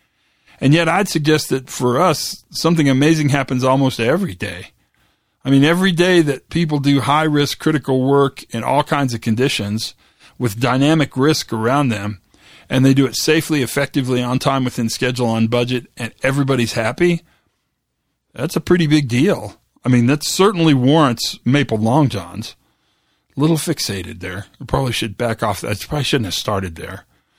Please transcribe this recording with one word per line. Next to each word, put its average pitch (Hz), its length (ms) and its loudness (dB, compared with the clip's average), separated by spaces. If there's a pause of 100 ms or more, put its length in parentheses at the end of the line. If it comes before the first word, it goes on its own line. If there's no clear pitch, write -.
(600)
And 143 140 4
yet 170 120 2
I'd 185 220 0
suggest 156 400 0
that 135 220 -4
for 123 280 0
us, - 520 -2
something 160 400 2
amazing 147 400 2
happens 131 340 -2
almost 131 340 2
every 131 360 0
day. 92 380 -10 (760)
I 135 40 -2
mean, 139 140 6
every 180 280 2
day 175 280 4
that 143 300 -4
people 156 280 0
do 139 220 2
high-risk 147 580 0
critical 135 440 0
work 139 400 2 (120)
in 117 80 -4
all 131 200 0
kinds 139 320 -2
of 117 80 -8
conditions 110 720 -2 (440)
with 113 220 -4
dynamic 139 560 0
risk 143 380 0
around 127 340 0
them, 104 320 -4 (480)
and 131 160 2
they 135 80 6
do 135 140 4
it 117 100 -10
safely, 156 460 0
effectively, 127 600 -2
on 123 160 -2
time, 135 260 0
within 120 260 -4
schedule, 123 380 -2
on 113 180 2
budget, 120 400 -2 (100)
and 113 160 -8 (100)
everybody's 135 520 0
happy, 165 480 0 (1120)
that's 143 220 -8
a 170 40 0
pretty 175 260 2
big 147 220 2
deal. 123 500 -2 (260)
I 123 40 0
mean, 120 180 4
that 147 180 0
certainly 175 500 2
warrants 135 680 2
Maple 120 340 0
Long 123 300 2
Johns. 95 480 -10 (800)
A 135 40 -4
little 156 160 2
fixated 92 640 -6
there. 92 280 -10 (140)
I - 40 -12
probably 135 260 -2
should 113 260 -6
back 117 280 -4
off. 101 180 -2
I 110 120 -6
probably 147 280 -6
shouldn't 123 220 0
have 90 100 -6
started 95 400 -4
there. - 300 -14 (340)